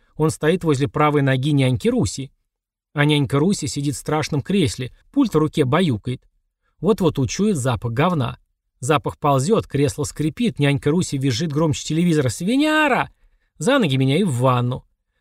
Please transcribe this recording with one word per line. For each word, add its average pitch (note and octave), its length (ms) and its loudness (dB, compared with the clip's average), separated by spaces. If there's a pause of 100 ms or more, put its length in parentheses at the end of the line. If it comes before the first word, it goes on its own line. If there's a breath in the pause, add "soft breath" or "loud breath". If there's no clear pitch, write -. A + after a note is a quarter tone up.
(160)
Он D#3 140 0
стоит E3+ 360 0
возле C#3+ 240 0
правой D3 320 2
ноги C3+ 320 0
няньки C3 340 2
Руси. D#3+ 440 -2 (600)
А D3 120 2
нянька C#3+ 340 2
Руси E3 280 0
сидит C#3+ 280 -4
в - 40 -12
страшном D3+ 420 -4
кресле, D3+ 500 -2 (200)
пульт C4+ 220 2
в D#3+ 40 2
руке D3+ 260 2
баюкает. B2+ 580 0 (600)
Вот-вот G3 360 0
учует F#3 380 0
запах A#2+ 380 -4
говна. C#3 440 -2 (440)
Запах C#3+ 360 -2
ползёт, D3 500 0
кресло C#3+ 360 -2
скрипит, D#3 560 -4
нянька C#3+ 320 0
Руси E3+ 260 -2
визжит C3+ 340 -2
громче D#3 340 -2
телевизора: D#3 420 2
«Свиняра!» C4 840 0 (480)
За B3+ 220 2
ноги D3 160 0
меня C3+ 220 2
и G3 60 2
в F3 100 0
ванну. B2 520 0 (360)